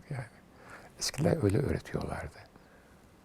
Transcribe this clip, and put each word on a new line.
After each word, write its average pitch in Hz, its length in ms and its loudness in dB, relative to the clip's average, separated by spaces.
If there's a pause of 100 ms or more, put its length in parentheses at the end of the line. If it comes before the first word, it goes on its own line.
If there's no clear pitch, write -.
yani. 127 160 -4 (720)
Eskiler - 440 2
öyle 98 140 6
öğretiyorlardı. - 840 -2 (840)